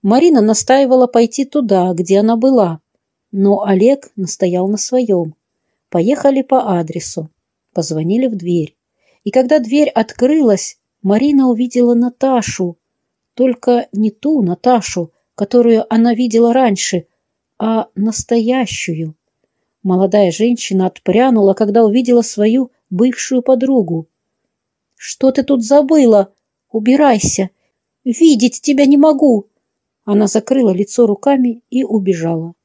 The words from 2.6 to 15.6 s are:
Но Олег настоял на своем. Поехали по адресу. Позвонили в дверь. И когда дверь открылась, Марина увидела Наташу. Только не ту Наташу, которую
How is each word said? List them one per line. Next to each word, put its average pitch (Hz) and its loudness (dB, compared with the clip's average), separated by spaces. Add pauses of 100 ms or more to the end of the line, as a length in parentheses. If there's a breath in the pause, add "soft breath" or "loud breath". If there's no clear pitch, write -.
Но 196 0
Олег 208 0
настоял 185 -4
на 208 -4
своем. 196 -2 (540)
Поехали 269 0
по 233 -2
адресу. 160 -10 (420)
Позвонили 170 -4
в 220 -6
дверь. 170 -4 (480)
И 208 -6
когда 262 2
дверь 269 0
открылась, 240 0 (240)
Марина 262 2
увидела 240 0
Наташу. 240 -2 (560)
Только 247 -2
не 208 -2
ту 277 -2
Наташу, 185 -2 (220)
которую 233 2